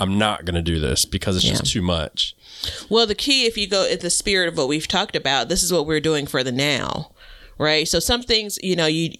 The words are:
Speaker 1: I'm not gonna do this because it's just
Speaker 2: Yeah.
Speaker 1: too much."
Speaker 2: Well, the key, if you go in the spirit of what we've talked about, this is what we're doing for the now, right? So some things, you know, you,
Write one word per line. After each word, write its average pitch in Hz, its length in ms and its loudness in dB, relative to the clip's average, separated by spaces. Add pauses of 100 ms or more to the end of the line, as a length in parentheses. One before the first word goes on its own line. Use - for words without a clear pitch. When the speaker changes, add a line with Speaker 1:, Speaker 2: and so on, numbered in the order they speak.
Speaker 1:
I'm 98 180 2
not 107 260 2
gonna 87 180 0
do 80 180 0
this 71 240 2
because 95 320 -2
it's 90 80 2
just - 220 0
Speaker 2:
Yeah. - 140 0
Speaker 1:
too - 60 2
much." - 480 -2 (540)
Speaker 2:
Well, 226 180 2
the 202 80 -2
key, 262 320 2
if 226 100 -2
you 208 120 -2
go 190 160 2
in 180 160 0
the 175 100 -2
spirit 185 380 0
of 170 100 -4
what 135 80 2
we've 151 220 -2
talked 190 260 -2
about, 135 340 0
this 175 140 0
is 175 100 -2
what 147 140 2
we're 156 140 0
doing 147 260 0
for 135 160 -2
the 127 80 -4
now, 139 640 -2 (460)
right? 156 280 2
So 165 140 0
some 240 240 0
things, 220 360 0
you 185 140 0
know, 170 120 2
you, 160 340 0